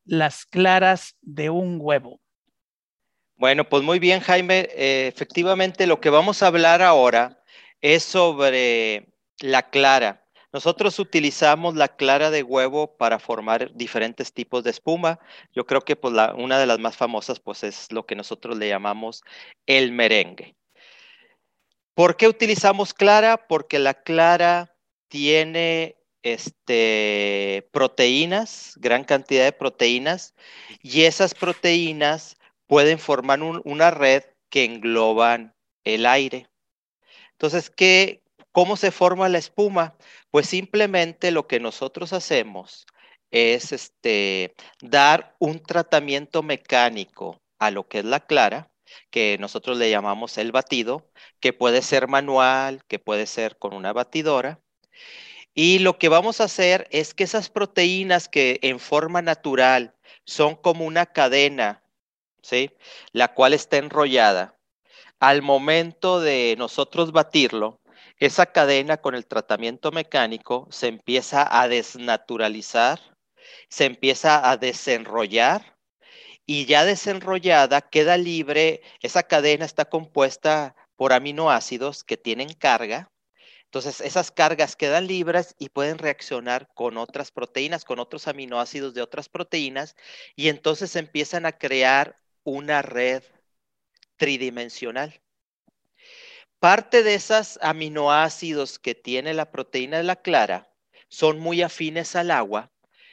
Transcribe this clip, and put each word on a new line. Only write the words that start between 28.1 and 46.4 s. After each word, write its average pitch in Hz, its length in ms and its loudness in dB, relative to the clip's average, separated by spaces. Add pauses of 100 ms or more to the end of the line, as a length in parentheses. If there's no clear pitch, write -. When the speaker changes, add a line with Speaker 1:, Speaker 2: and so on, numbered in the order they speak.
Speaker 2:
gran 123 280 0
cantidad 135 400 0
de 139 80 0
proteínas, 135 840 -4 (480)
y 139 220 2
esas 165 280 2
proteínas 160 1040 -2 (300)
pueden 151 340 4
formar 139 420 0
un, 165 220 -8
una 156 260 4
red 139 320 4 (260)
que 135 160 0
engloban 113 920 0 (260)
el 110 240 -2
aire. 131 420 0 (840)
Entonces, 156 360 -4
¿qué, 185 540 2 (300)
cómo 180 240 2
se 190 160 0
forma 185 360 2
la 180 100 0
espuma? 180 580 -2 (340)
Pues 147 160 2
simplemente 185 840 -2
lo 156 160 -2
que 123 100 -2
nosotros 135 540 -10
hacemos 110 720 -6 (460)
es, 117 400 0
este, 101 800 -4 (260)
dar 143 600 4
un 156 180 -2
tratamiento 156 840 -2